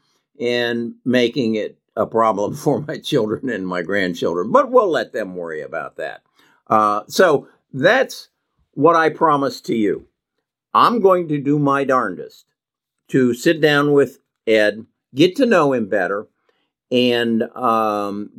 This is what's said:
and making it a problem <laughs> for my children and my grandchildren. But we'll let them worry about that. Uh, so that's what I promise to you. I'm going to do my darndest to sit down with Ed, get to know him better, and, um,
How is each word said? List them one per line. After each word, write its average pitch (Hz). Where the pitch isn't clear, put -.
and 120
making 120
it 95
a 107
problem 110
<laughs> -
for -
my 147
children 110
and 95
my 90
grandchildren. 90
But 254
we'll 226
let 127
them 98
worry 82
about 69
that. 73
Uh, 107
so 165
that's 202
what 160
I 160
promise 143
to 117
you. 101
I'm 175
going 180
to 147
do 143
my 139
darndest 107
to 127
sit 165
down 147
with 143
Ed, 107
get 175
to 262
know 160
him 110
better, 101
and, 120
um, 104